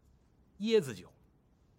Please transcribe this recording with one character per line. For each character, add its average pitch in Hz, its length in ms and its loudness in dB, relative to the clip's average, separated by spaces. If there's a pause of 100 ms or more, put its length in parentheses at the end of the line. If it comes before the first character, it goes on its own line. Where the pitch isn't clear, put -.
(600)
椰 220 200 4
子 127 140 -4
酒。 87 180 -18 (680)